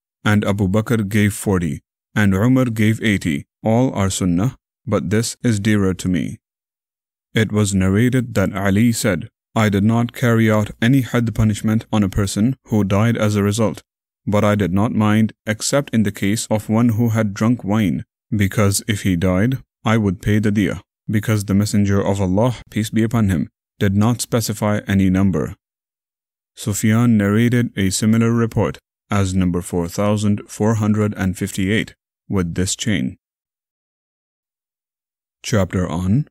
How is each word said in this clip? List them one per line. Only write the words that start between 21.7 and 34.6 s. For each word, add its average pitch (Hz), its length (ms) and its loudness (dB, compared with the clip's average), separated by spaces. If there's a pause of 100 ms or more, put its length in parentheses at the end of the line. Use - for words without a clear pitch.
of 98 200 -2
Allah, 101 360 0 (140)
peace 107 200 -4
be 110 120 0
upon 113 260 0
him, 85 220 -2 (280)
did 101 180 0
not 117 240 2
specify 107 640 -2
any 95 240 2
number." 92 440 0 (1040)
Sufyan 113 600 2
narrated 113 600 2
a 95 140 0
similar 113 420 2
report 113 460 -2 (320)
as 98 240 0
number 90 280 0
four 87 260 -4
thousand 104 600 -2
four 107 260 0
hundred 107 400 0
and 92 220 -2
fifty-eight 98 580 -4 (340)
with 87 260 -2
this 90 200 -2
chain. 76 420 -4 (2250)